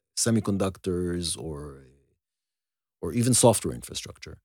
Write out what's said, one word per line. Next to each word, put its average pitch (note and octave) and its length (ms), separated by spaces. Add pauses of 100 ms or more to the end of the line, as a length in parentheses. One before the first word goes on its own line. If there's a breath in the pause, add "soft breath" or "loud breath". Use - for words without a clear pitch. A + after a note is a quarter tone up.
(160)
semiconductors F#2 1200
or, C#2+ 500 (1160)
or F2+ 100
even A#2+ 220
software G2 400
infrastructure. - 720